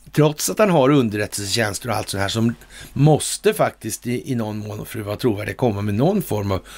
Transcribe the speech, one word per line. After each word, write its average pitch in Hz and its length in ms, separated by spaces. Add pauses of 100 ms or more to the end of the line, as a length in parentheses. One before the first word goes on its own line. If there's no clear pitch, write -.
(120)
trots 151 380
att 185 80
han 214 120
har 143 200
underrättelsetjänster 104 960
och 107 80
allt 104 120
sånt 98 120
här 98 80
som 113 260 (380)
måste 156 600
faktiskt 117 520
i, 120 260
i - 20
någon 107 240
mån, 107 280
för 110 140
att 104 60
vara 104 100
trovärdig, 101 400
komma 104 260
med 101 120
någon 165 280
form 101 280
av 92 100 (180)